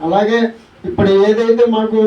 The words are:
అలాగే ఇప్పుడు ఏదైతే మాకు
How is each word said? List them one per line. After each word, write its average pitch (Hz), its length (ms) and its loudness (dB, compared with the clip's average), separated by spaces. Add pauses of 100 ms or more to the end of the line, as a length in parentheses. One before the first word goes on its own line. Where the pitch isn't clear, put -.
అలాగే 214 460 0 (360)
ఇప్పుడు 196 240 -2
ఏదైతే 226 600 2
మాకు 220 380 -2